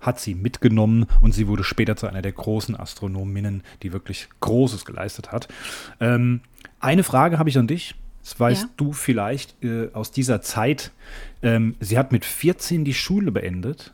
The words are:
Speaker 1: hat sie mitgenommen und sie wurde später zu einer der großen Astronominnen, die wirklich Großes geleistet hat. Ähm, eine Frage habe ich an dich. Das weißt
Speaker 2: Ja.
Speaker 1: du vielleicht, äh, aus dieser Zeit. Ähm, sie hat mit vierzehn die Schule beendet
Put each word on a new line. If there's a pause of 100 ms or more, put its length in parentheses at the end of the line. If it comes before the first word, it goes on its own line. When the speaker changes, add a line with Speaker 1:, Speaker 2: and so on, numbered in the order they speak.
Speaker 1:
hat
sie
mitgenommen (140)
und
sie
wurde
später
zu
einer
der
großen
Astronominnen, (200)
die
wirklich (120)
Großes
geleistet
hat. (520)
Ähm, (380)
eine
Frage
habe
ich
an
dich. (280)
Das
weißt
Speaker 2:
Ja.
Speaker 1:
du
vielleicht,
äh,
aus
dieser
Zeit. (500)
Ähm,
sie
hat
mit
vierzehn
die
Schule
beendet